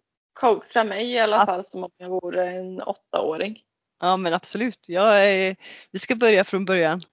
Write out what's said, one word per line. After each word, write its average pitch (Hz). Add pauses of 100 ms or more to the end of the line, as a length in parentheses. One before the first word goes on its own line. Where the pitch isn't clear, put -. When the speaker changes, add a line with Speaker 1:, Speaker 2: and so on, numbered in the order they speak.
(340)
Speaker 1:
coacha 226
mig 220
i 247
alla 214
Speaker 2:
Ja. 202
Speaker 1:
fall 196
som 185
om 175
jag 180
vore 180
en 185
åttaåring. 190 (400)
Speaker 2:
Ja, 180
men 180
absolut. 208
Jag 196
är, 190 (360)
vi 190
ska -
börja 220
från 196
början. 175 (120)